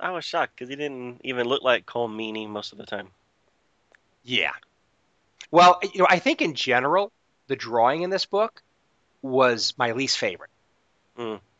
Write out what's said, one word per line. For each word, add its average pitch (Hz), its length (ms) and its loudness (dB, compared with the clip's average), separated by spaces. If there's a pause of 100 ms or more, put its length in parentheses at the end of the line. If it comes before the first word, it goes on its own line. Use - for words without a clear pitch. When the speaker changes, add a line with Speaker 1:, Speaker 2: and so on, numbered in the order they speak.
Speaker 1:
I 175 100 -4
was 170 140 -8
shocked 156 320 -4
'cause 123 120 -12
he 139 80 -10
didn't 127 480 -10
even 123 220 -4
look 131 160 -2
like 123 240 0
Colm 117 300 -6
Meaney 110 320 -8
most 104 240 -10
of 104 60 -20
the 101 80 -16
time. 98 240 -12 (1120)
Speaker 2:
Yeah. 104 280 -2 (1000)
Well, 175 280 8 (140)
you 190 80 -2
know, 180 80 4
I 180 100 4
think - 220 0
in 175 140 -2
general, 143 580 2 (360)
the 139 80 -4
drawing 120 460 2
in 180 60 -4
this 190 160 -2
book 214 380 -4 (580)
was 127 560 0
my 120 160 0
least 127 240 -4
favorite. 95 320 -6 (720)
Speaker 1:
Mm. 110 220 -8 (200)